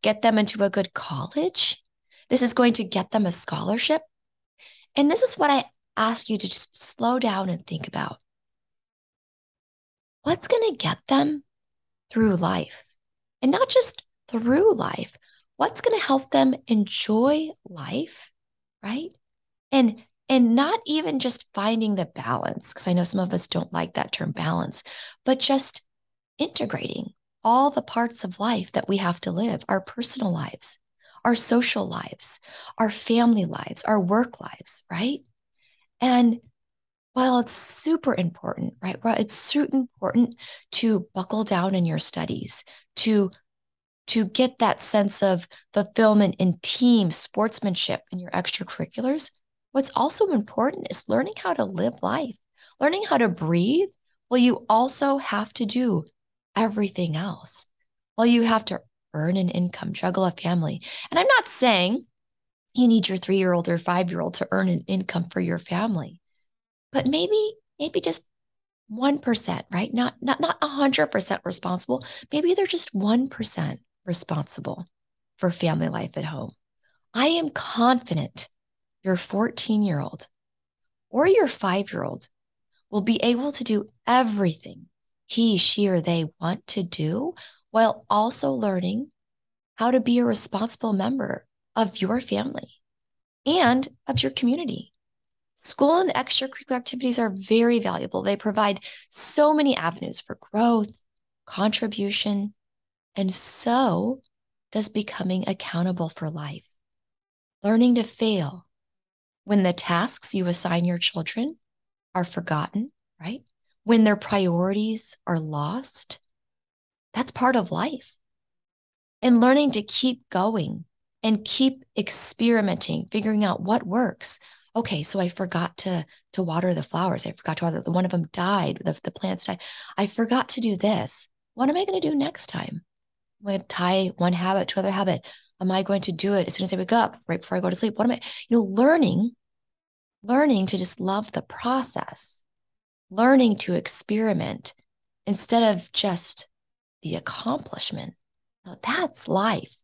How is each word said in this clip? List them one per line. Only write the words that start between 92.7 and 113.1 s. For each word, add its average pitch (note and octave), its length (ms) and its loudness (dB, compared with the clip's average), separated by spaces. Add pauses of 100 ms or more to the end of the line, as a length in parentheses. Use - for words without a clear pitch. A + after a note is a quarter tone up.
and C4 440 2 (180)
of C4 160 -2
your C4+ 100 0
community. C4+ 640 -2 (600)
School D#4 440 2
and F#4 140 2
extracurricular C4 640 -4
activities B3 420 -2
are A3+ 160 0
very A3+ 460 2
valuable. F#3 420 -4
They G3 140 0
provide G#3 440 0 (300)
so - 420 4
many D4+ 240 2
avenues - 440 -6
for - 200 -12
growth, A3 500 0 (540)
contribution, G#3 1080 -4 (600)
and F#3+ 180 -2
so A#3+ 920 2 (480)
does G#3+ 180 -2
becoming F#3 580 -4
accountable F3 640 -2
for D#3 220 -8
life. D3+ 340 -10 (960)
Learning A3+ 340 6
to A3+ 80 2
fail F#3 640 -2 (800)
when G3+ 200 4
the F3+ 80 4
tasks F3+ 600 0
you F#3 120 0
assign F3 380 2
your F3 140 0
children A#3 580 -4 (580)
are F3+ 100 0
forgotten, F3 680 -4 (280)